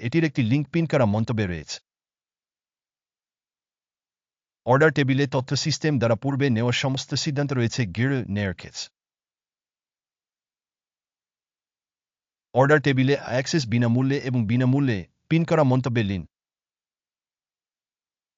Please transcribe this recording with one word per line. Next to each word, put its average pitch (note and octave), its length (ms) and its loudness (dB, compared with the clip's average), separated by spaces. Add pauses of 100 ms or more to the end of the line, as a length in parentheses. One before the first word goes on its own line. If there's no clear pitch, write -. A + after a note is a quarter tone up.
এটির D#3+ 240 0
একটি C#3 120 -4 (100)
লিংক C#3+ 220 0
পিন E3 180 0
করা A#2 220 2
মন্তব্যে A2 340 -2
রয়েছে। E2 300 -10 (3000)
অর্ডার B2 320 4
টেবিলে C3+ 280 2 (100)
তথ্য C3 140 -4 (160)
সিস্টেম D3+ 360 -2
দ্বারা A#2 220 2
পূর্বে C#3 240 0 (100)
নেওয়া A#2+ 160 0 (100)
সমস্ত C3+ 280 -4 (120)
সিদ্ধান্ত C#3+ 360 -4
রয়েছে A#2 220 -2 (140)
গির B2+ 160 0 (240)
নেরকেটস। G2 460 -6 (3750)
অর্ডার C#3 300 6
টেবিলে C3+ 300 4 (140)
অ্যাক্সেস C3+ 340 -2 (100)
বিনামূল্যে B2 440 2 (120)
এবং B2+ 100 0 (120)
বিনামূল্যে B2+ 480 2 (300)
পিন E3 200 2
করা D#3+ 220 4
মন্তব্যে B2 380 0
লিন। F#2+ 140 -4 (2250)